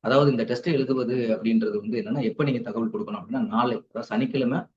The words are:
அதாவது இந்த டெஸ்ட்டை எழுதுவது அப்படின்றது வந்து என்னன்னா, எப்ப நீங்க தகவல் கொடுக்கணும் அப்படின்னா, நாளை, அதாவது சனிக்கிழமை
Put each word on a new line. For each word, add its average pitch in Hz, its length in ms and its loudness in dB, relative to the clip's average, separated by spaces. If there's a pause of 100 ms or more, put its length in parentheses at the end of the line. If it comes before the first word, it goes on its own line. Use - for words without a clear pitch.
அதாவது 139 260 6
இந்த 117 140 0
டெஸ்ட்டை 120 280 -2
எழுதுவது 131 440 0 (140)
அப்படின்றது 110 480 2
வந்து 110 200 -4
என்னன்னா, 113 240 -2
எப்ப 185 220 0
நீங்க 127 160 0
தகவல் 110 320 -4
கொடுக்கணும் 104 280 -6
அப்படின்னா, 120 260 -4
நாளை, 117 320 0
அதாவது - 300 -10
சனிக்கிழமை 127 500 0 (180)